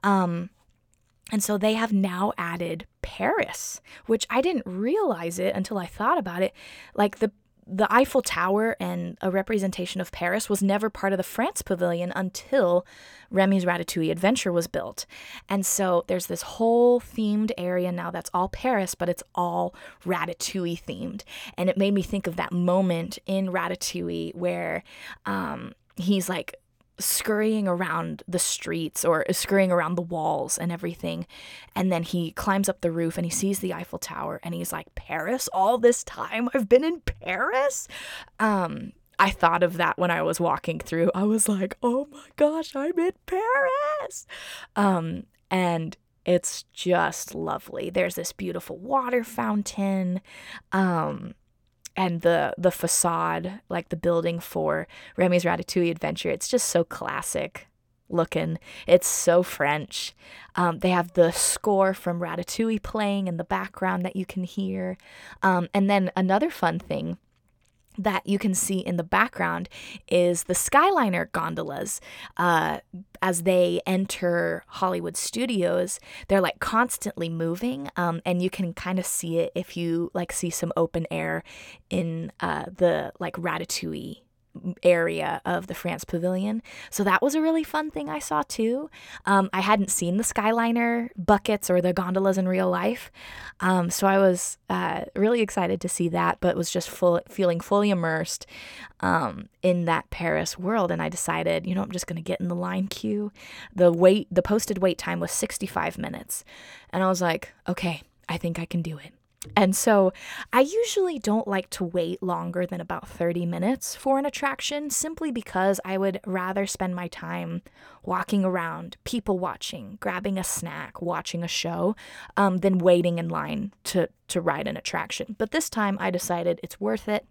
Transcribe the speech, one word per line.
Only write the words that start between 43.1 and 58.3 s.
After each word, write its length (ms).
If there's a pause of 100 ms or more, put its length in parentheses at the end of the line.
Paris." 1000 (500)
Um, 480 (260)
and 460 (280)
it's 380 (100)
just 600
lovely. 560
There's 240
this 180
beautiful 440
water 480
fountain, 960 (500)
um, 640 (640)
and 260
the, 360
the 140
facade, 960
like, 220
the 60
building 440
for 480 (280)
Remy's 280
Ratatouille 480
Adventure, 360
it's 200
just 200
so 140
classic 840 (400)
looking. 500 (300)